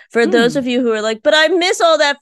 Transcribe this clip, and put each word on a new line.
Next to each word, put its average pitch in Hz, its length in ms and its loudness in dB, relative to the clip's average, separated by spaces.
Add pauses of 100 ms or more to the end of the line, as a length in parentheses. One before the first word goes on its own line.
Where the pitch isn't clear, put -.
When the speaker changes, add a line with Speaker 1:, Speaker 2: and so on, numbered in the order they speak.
(100)
Speaker 1:
For 233 160 0
those 233 280 0
Speaker 2:
Hmm. 285 40 -2
Speaker 1:
of 247 80 -6
you 247 160 -2
who 233 100 -2
are 214 80 -4
like, 220 220 -6
"But 302 120 0
I 311 140 2
miss 359 320 0
all 330 180 2
that 285 240 0